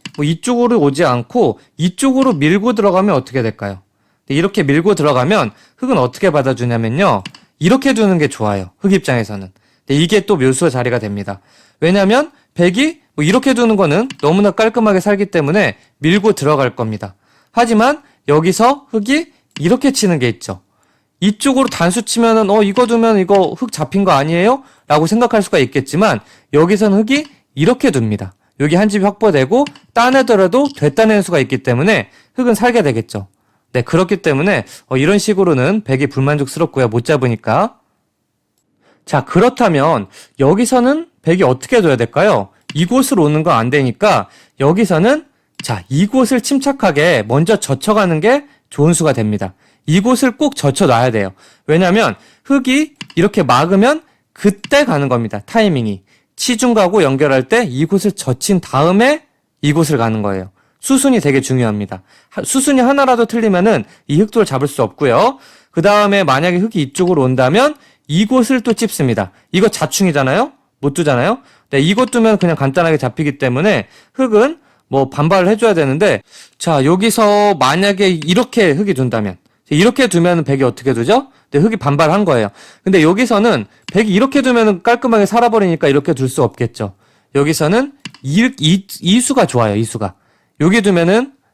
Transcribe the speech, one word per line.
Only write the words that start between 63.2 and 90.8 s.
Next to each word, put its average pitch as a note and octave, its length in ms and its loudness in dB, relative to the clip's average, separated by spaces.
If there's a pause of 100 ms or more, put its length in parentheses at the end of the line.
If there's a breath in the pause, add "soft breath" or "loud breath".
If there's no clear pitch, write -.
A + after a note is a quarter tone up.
틀리면은 G#3 600 0 (220 soft breath)
이 D3 120 0
흙돌 G#3+ 240 0
잡을 C#3 240 -2
수 C3+ 160 -4
없고요. D3 560 0 (320 loud breath)
그 E3+ 100 -4
다음에 G3+ 420 2
만약에 D#3+ 340 0
흙이 G3+ 240 -2
이쪽으로 F3 400 0
온다면 C3 540 2 (320 soft breath)
이곳을 A3 540 0
또 A3+ 120 -2
찝습니다. A#2+ 580 -2 (200 soft breath)
이거 G3 180 2
자충이잖아요? E3 800 -2 (300)
못 C#3+ 120 -2
두잖아요? D3 460 0 (300 soft breath)
네, C#3 100 0
이것 G3+ 320 0
두면 A3+ 260 2
그냥 E3+ 180 0
간단하게 E3 420 0
잡히기 C#3 400 -4
때문에 C#3 500 -2 (260 soft breath)
흙은 C4 460 0 (280 soft breath)
뭐 C3+ 220 0
반발을 F3 380 0
해줘야 G#3+ 260 0
되는데, D3+ 480 0 (360 loud breath)
자, C#3 280 0
여기서 G#3 680 2
만약에 F#3 540 0
이렇게 F3+ 600 0
흙이 F#3+ 220 -2
둔다면, A2 440 -4 (320)
이렇게 G#3+ 380 2
두면 E3+ 360 0
백이 C3+ 200 -2
어떻게 B2+ 300 -2
두죠? F3 360 0 (220 soft breath)
네, C#3+ 80 0
흙이 G#3+ 180 0
반발한 D#3 480 0
거예요. A#2+ 240 0 (340 loud breath)
근데 F#3+ 180 2
여기서는 G3 640 2 (260 soft breath)
백이 G#3 220 0
이렇게 C4+ 280 2
두면은 A3+ 420 0
깔끔하게 A#3 420 2
살아버리니까 G#3 640 0
이렇게 C#3+ 260 0
둘 C3 160 -2
수 C3+ 140 -2
없겠죠. A2 520 -6 (380)
여기서는 D#3+ 600 0 (280)
이, F#3 380 0
이, F3 260 0 (160)
이 G3+ 200 2
수가 B3+ 240 0
좋아요, A2+ 300 0
이 A2 80 -2
수가. G#2+ 320 -8 (460)
여기 F#3+ 200 2